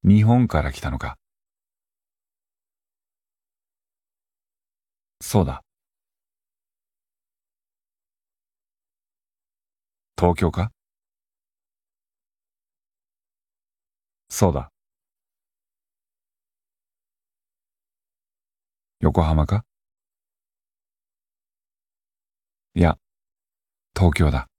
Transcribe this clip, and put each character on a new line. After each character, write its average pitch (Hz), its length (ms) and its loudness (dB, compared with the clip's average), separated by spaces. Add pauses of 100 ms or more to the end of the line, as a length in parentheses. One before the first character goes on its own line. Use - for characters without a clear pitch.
日 104 200 6
本 120 240 2
か 76 160 -2
ら 67 80 -6
来 - 100 -16
た 67 80 -8
の 65 80 -8
か。 - 220 -12 (4000)
そ 98 220 0
う - 20 0
だ。 65 160 -10 (4000)
東 87 180 2
京 85 160 -2
か。 98 200 -6 (3500)
そ 98 200 2
う 76 40 -2
だ。 65 180 -8 (4000)
横 76 220 2
浜 78 240 0
か。 104 180 -4 (3000)
い - 80 0
や、 82 160 2 (1000)
東 87 200 2
京 78 160 2
だ。 65 160 -6 (120)